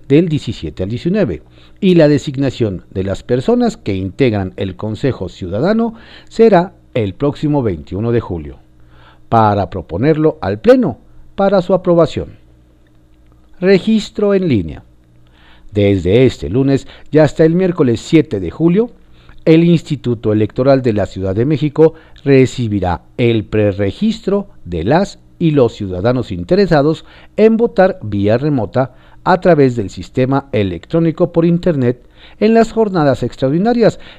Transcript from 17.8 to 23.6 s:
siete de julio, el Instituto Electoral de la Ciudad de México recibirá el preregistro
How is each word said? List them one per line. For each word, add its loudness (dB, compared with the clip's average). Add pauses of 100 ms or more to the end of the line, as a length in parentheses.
siete 0
de -6
julio, 0 (540)
el 6
Instituto 0
Electoral 2
de 0
la -2
Ciudad -6
de 0
México 0 (300)
recibirá 0 (140)
el 0
preregistro -2 (160)